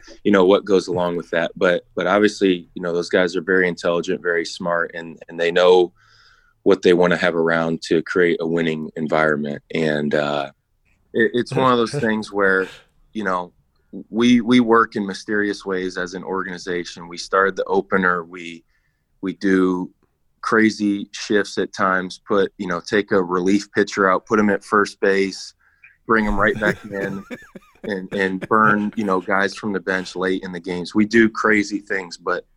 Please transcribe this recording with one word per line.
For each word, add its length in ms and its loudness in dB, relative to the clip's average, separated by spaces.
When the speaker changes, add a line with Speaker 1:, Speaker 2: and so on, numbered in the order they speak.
Speaker 1:
<laughs> 220 -20
Speaker 2:
you 80 2
know, 120 6
what 220 4
goes 220 2
along 280 -2
with 140 -8
that. 260 -2
But, 280 0
but 120 -4
obviously, 680 2
you 80 -10
know, 100 -4
those 160 -2
guys 260 0
are 60 -2
very 260 2
intelligent, 540 -2
very 240 -2
smart, 500 -4
and, 240 -12
and 120 -10
they 100 2
know 420 6
what 180 4
they 100 6
wanna 240 4
have 180 0
around 460 0
to 220 0
create 380 0
a 60 -4
winning 500 -2
environment. 640 -2
And, 400 -2
uh, 360 -2
it, 180 2
it's 220 -4
one 180 2
of 60 2
those 160 -2
Speaker 3:
<laughs> 60 -4
Speaker 2:
things 300 -2
where, 380 0
you 100 -6
know, 280 -4
we, 320 4
we 180 4
work 340 2
in 120 -4
mysterious 580 -4
ways 320 -4
as 160 -8
an 100 -12
organization. 840 -8
We 80 -14
started 400 0
the 80 -4
opener. 580 0
We, 400 -14
we 100 -4
do 580 0
crazy 720 0
shifts 460 -2
at 140 -4
times, 560 -2
put, 300 0
you 80 -6
know, 140 -4
take 300 -2
a 120 2
relief 500 0
pitcher 380 2
out, 160 0
put 120 2
him 120 4
at 120 0
first 380 0
base, 540 0
bring 180 2
him 140 0
right 220 2
back 240 0
Speaker 1:
<laughs> 60 -16
Speaker 2:
in, 340 -8
and, 280 -8
and 360 -2
burn, 480 2
you 80 -2
know, 160 0
guys 360 -2
from 160 -6
the 80 -4
bench 340 -4
late 300 -2
in 80 -10
the 80 -10
games. 340 -8
We 120 4
do 220 4
crazy 520 0
things, 360 -8
but 300 -6